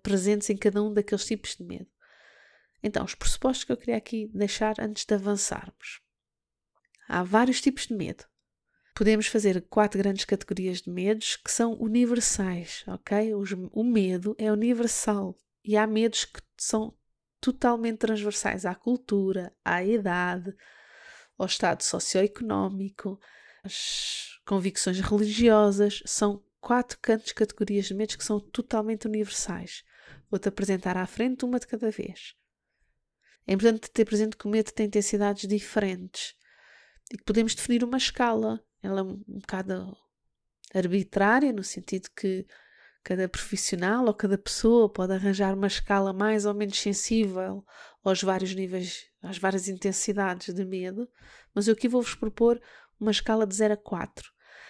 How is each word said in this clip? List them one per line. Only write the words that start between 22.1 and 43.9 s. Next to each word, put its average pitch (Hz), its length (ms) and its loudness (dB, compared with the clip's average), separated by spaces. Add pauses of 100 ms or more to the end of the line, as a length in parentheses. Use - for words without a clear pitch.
às - 800 -8
convicções 185 560 0
religiosas. 208 1040 4
São 208 400 -2 (160)
quatro 247 440 -2
grandes 220 280 2
categorias 202 540 -2
de - 80 -8
medos 208 220 -4
que - 80 -10
são 208 160 -2
totalmente 220 680 -4
universais. 202 800 -6 (480)
Vou-te 196 180 -2
apresentar 190 480 -2
à 185 80 -2
frente 254 400 -2
uma 247 140 0
de - 80 -10
cada 220 240 -2
vez. - 420 -10 (1120)
É 190 80 -2
importante 220 380 2
ter 220 140 2
presente 214 300 0
que - 120 -10
o - 20 -2
medo 214 220 0
tem 214 160 0
intensidades 202 600 0
diferentes 190 840 -4 (800)
e 220 60 -10
que - 60 -20
podemos 220 300 2
definir 240 300 0
uma 247 140 -2
escala. 226 640 0 (180)
Ela 196 200 -2
é - 20 -2
um, 196 240 -10
um 202 120 -14
bocado 190 560 -8 (800)
arbitrária, 196 800 4
no 202 100 -6
sentido 185 520 -8
que 190 320 -4 (560)
cada 185 240 -2
profissional 196 800 -2